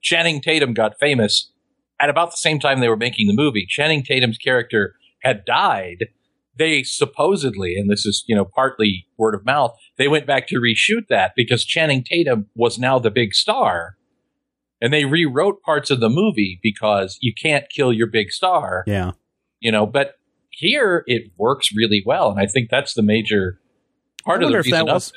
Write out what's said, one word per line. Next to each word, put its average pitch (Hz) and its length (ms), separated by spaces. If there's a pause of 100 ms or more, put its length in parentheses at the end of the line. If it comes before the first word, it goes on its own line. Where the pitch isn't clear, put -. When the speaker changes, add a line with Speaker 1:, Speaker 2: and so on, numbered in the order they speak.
Speaker 1:
Channing 165 400
Tatum 143 320
got 107 240
famous 127 540 (480)
at 147 100
about 165 220
the - 60
same 156 200
time 135 220
they 120 80
were 113 80
making 113 320
the 101 80
movie. 117 320
Channing 151 340
Tatum's 123 360
character 120 560 (280)
had 110 220
died. 113 640 (500)
They 156 260
supposedly, 131 960
and 98 120
this 104 160
is, 101 220
you 113 80
know, 101 100
partly 107 640 (100)
word 110 200
of 98 100
mouth, 139 300 (200)
they 135 120
went 143 180
back 135 220
to - 80
reshoot 123 520
that 95 280
because 120 280
Channing 147 380
Tatum 131 440 (100)
was 113 240
now 131 180
the 117 140
big 110 220
star. 95 600 (840)
And 120 120
they 151 120
rewrote 160 580
parts 151 280
of 127 100
the 113 80
movie 120 540
because 104 580
you 113 140
can't 151 300 (100)
kill 131 180
your 113 140
big 104 240
star. 151 560
Speaker 2:
Yeah. 95 260 (480)
Speaker 1:
You 113 120
know, 107 140
but 139 280 (360)
here 196 560
it 117 300
works 113 380
really 104 320
well. 143 240
And 98 100
I 101 60
think 120 240
that's 139 240
the 113 80
major 104 580 (640)
part 170 180
Speaker 2:
I 165 40
Speaker 1:
of 143 60
the - 40
Speaker 2:
wonder - 40
if 151 60
that - 60
Speaker 1:
reason 165 160
of 143 60
Speaker 2:
was, 180 100 (120)